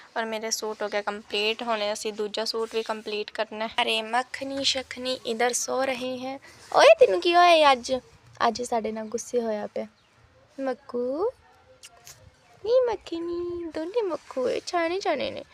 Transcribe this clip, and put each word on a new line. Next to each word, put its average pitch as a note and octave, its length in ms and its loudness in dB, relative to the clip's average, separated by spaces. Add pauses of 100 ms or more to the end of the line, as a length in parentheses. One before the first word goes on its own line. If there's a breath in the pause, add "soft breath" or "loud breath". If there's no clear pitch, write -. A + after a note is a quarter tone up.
(160 loud breath)
ਔਰ A#3 80 -2
ਮੇਰੇ A3 260 -6
ਸੂਟ G#3+ 320 -6
ਹੋ G#3 60 -4
ਗਿਆ G3+ 140 -2
ਕੰਪਲੀਟ। G#3 600 -2
ਹੁਣ G#3+ 300 -2
ਅਸੀਂ G#3+ 200 -6
ਦੂਜਾ G#3+ 320 -4
ਸੂਟ A3+ 300 -4
ਵੀ A3+ 80 0
ਕੰਪਲੀਟ G#3+ 480 -6
ਕਰਨਾ A3 360 -6
ਹੈ। A#3+ 160 -2
ਅਰੇ A3+ 200 0
ਮੱਖਣੀ C4 600 -4
ਸ਼ੱਖਣੀ B3+ 640 -4
ਇੱਧਰ A#3+ 260 0
ਸੋ B3 320 -2
ਰਹੀ B3+ 420 -6
ਹੈ। C4+ 140 -10 (320 loud breath)
ਓਏ C#5 280 10
ਤੈਨੂੰ F#4+ 200 6
ਕੀ E4+ 160 4
ਹੋਇਆ E4 360 8
ਅੱਜ? B3+ 220 0 (540)
ਅੱਜ A#3 140 -4
ਸਾਡੇ A3 300 -2
ਨਾਲ A3 120 -8
ਗੁੱਸੇ A3+ 360 -4
ਹੋਇਆ G#3+ 260 -4
ਪਿਆ। G#3+ 200 -8 (720)
ਮੱਕੂ, C4+ 720 -4 (1300)
ਨੀ A#4+ 220 4
ਮੱਖਣੀ, F4 880 -6
ਦੋਨੇ F4+ 280 -2
ਮੱਖੂ D4+ 460 -4
ਏ, - 180 -2
ਛਾਣੇ F4 340 -2
ਛਾਣੇ C#4+ 300 -2
ਨੇ। G2+ 240 -12